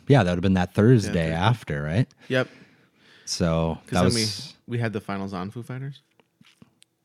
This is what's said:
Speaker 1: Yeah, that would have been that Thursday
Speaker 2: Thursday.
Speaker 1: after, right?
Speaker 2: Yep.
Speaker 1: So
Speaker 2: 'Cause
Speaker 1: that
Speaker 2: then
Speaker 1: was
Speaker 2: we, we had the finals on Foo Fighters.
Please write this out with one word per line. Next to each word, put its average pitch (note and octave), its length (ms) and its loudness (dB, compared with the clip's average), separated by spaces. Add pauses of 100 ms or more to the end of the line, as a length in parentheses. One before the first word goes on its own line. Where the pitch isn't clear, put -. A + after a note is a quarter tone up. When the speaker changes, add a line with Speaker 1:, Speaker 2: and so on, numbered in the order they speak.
Speaker 1:
Yeah, C3 160 6
that F2 80 0
would F2 60 0
have F2 40 -4
been F#2+ 120 2
that F2+ 200 0
Thursday A2 360 6
Speaker 2:
Thursday. E2 240 -2
Speaker 1:
after, E2+ 500 -2
right? E2+ 240 0 (200)
Speaker 2:
Yep. B2+ 200 -2 (800)
Speaker 1:
So E2 640 -2
Speaker 2:
'Cause - 40 -14
Speaker 1:
that D#2 40 -4
Speaker 2:
then F2+ 100 2
Speaker 1:
was A2+ 480 -2 (140)
Speaker 2:
we, A#2+ 100 -6
we - 20 -2
had A2+ 140 -4
the G#2 80 -6
finals G2 320 -10
on F#2 180 -8
Foo A#2 120 -14
Fighters. C3 380 -14 (1040)